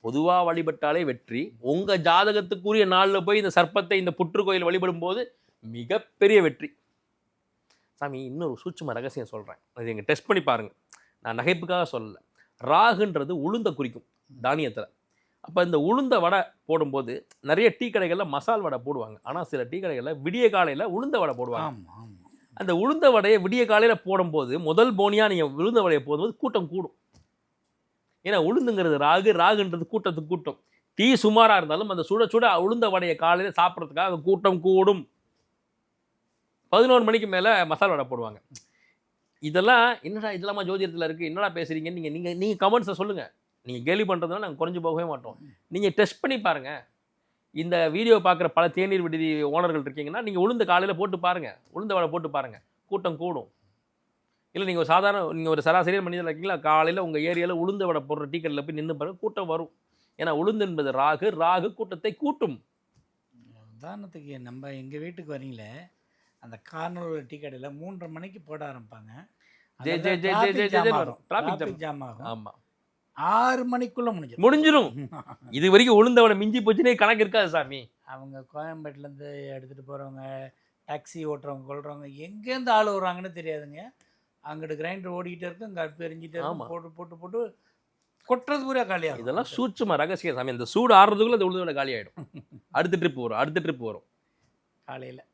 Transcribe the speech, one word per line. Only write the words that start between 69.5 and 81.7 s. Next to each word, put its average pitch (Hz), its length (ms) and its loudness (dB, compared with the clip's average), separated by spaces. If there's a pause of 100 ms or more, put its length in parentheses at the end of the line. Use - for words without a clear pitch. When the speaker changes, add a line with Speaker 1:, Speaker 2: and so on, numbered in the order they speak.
Speaker 1:
ஜே, 156 80 -2
Speaker 2:
அந்த 175 60 0
Speaker 1:
ஜே, 185 180 0
ஜே, - 0 -
ஜே, 180 160 -2
Speaker 2:
டிராஃபிக் 202 220 4
Speaker 1:
ஜே, 202 140 0
Speaker 2:
ஜாம் 180 180 2
Speaker 1:
ஜேன்னு 226 60 4
Speaker 2:
ஆகும். 151 60 2
Speaker 1:
வரும். 127 220 -4 (100)
டிராஃபிக் 175 300 -4
Speaker 2:
டிராஃபிக் 160 160 -6
Speaker 1:
ஜாம். 151 240 -10
Speaker 2:
ஜாம் - 20 -12
ஆகும். 117 240 -16
Speaker 1:
ஆமா. 110 360 -12 (540)
Speaker 2:
ஆறு 247 640 0
மணிக்குள்ள 240 340 -4
முடிஞ்சிடும். 160 300 -8
Speaker 1:
முடிஞ்சிடும். 247 640 4 (140)
Speaker 2:
<laughs> - 300 -20
Speaker 1:
இது 156 200 4
வரைக்கும் 226 260 8
உளுந்த 240 240 8
வடை 214 160 6
மிஞ்சி 214 220 0
போச்சுன்னே 233 360 4
கணக்கு 214 260 4
இருக்காது 202 280 2
சாமி. 139 420 -6 (100)
Speaker 2:
அவங்க 135 420 -18 (100)
கோயம்பேட்டுல 151 460 -12
இருந்து 143 480 -16
எடுத்துட்டு 135 400 -16
போறவங்க, 135 640 -14 (360)
டாக்ஸி 151 360 -12
ஓட்டுறவங்க, 143 440 -8
கொள்றவங்க, 147 400 -14 (100)